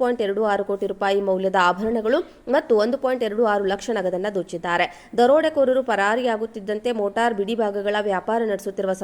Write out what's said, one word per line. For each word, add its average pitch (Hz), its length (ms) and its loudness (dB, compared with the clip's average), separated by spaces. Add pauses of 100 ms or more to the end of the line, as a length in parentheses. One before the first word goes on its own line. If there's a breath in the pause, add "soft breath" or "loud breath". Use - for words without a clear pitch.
ಪಾಯಿಂಟ್ 247 260 0
ಎರಡು 202 260 -2
ಆರು 196 180 0
ಕೋಟಿ 196 220 -2
ರೂಪಾಯಿ 196 360 0
ಮೌಲ್ಯದ 190 320 0 (100)
ಆಭರಣಗಳು 220 500 0 (360 loud breath)
ಮತ್ತು 302 280 2
ಒಂದು 247 200 0
ಪಾಯಿಂಟ್ 254 240 -2
ಎರಡು 214 160 0 (100)
ಆರು 202 180 0
ಲಕ್ಷ 202 260 -4
ನಗದನ್ನ 185 400 -2
ದೋಚಿದ್ದಾರೆ. 175 480 -2 (340 loud breath)
ದರೋಡೆಕೋರರು 269 720 4
ಪರಾರಿಯಾಗುತ್ತಿದ್ದಂತೆ 220 1000 -2 (100)
ಮೋಟಾರ್ 226 400 0
ಬಿಡಿಭಾಗಗಳ 208 540 -2 (140)
ವ್ಯಾಪಾರ 214 300 -2 (120)
ನಡೆಸುತ್ತಿರುವ 196 520 -4